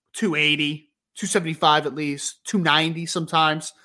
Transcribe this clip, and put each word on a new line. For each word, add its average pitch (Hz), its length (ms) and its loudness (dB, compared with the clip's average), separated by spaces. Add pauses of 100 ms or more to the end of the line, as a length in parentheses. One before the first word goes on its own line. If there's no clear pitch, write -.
(140)
two 185 220 0
eighty, 151 560 0 (240)
two - 120 -8
seventy-five 160 580 2
at 135 100 -4
least, 143 500 -6
two 214 140 -2
ninety 160 460 0
sometimes. 160 680 0 (100)